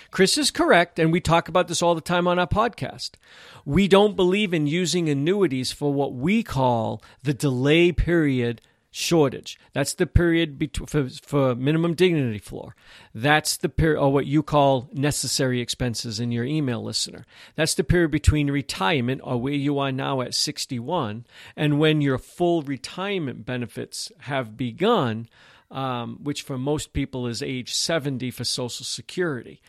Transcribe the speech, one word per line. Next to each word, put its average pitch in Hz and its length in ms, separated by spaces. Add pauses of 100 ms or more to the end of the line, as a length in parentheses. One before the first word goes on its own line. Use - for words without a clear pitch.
(120)
Chris 185 260
is 294 140
correct, 226 480
and 165 120
we 165 100
talk 165 280
about 175 180
this 170 140
all 170 140
the 160 60
time 175 260
on 180 100
our 180 80
podcast. - 720 (500)
We 170 220
don't 196 280
believe 185 380
in 151 140
using 170 420
annuities 143 640
for 143 200
what 139 220
we 175 300
call 117 580 (220)
the 143 100
delay 147 580
period 135 680 (280)
shortage. - 680 (140)
That's 139 200
the 175 140
period 165 500
bet-, - 320
for, 143 200
for 135 440
minimum 156 400
dignity 147 460
floor. - 360 (380)
That's 147 440
the 170 120
per-, 156 280
or 139 140
what 139 140
you 143 160
call 139 500
necessary 131 680
expenses 117 580
in 120 120
your 117 140
email, 135 360
listener. - 420 (320)
That's 156 200
the - 80
period 170 260
between 147 400
retirement, 143 760
or 131 160
where 135 140
you 143 240
are 139 140
now 135 300
at 120 120
sixty-one, 123 960 (280)
and 147 240
when 156 220
your 139 160
full 170 460
retirement 139 840
benefits 123 640 (100)
have 120 360
begun, 123 720 (420)
um, 123 540
which 143 180
for 139 160
most 143 340
people 131 360
is 117 160
age 127 320
seventy 131 560
for 120 140
Social 123 400
Security, - 840